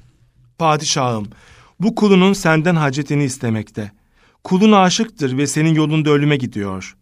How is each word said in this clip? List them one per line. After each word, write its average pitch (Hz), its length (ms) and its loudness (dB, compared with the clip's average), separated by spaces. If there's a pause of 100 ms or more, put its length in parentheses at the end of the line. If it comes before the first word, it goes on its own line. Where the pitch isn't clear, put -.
(580)
"Padişahım, 143 680 -2 (520)
bu 226 140 -2
kulunun 196 380 4
senden 165 440 0
hacetini 143 480 -2
istemekte. 110 680 -6 (520)
Kulun 208 280 4
aşıktır 180 640 0
ve 143 80 0
senin 156 280 0
yolunda 151 360 0
ölüme 147 260 2
gidiyor. 101 640 -8